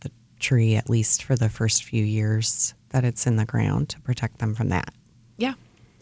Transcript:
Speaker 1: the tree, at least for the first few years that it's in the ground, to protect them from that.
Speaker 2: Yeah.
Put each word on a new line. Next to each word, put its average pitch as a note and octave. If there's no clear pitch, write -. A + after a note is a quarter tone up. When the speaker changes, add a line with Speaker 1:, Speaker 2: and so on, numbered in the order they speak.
Speaker 1:
the -
tree, A2+
at A2
least A2+
for C3
the A#2
first -
few A2
years G#2+
that B2+
it's A#2+
in A#2
the A2
ground, A2
to -
protect -
them G#2+
from A2+
that. F#2
Speaker 2:
Yeah. B3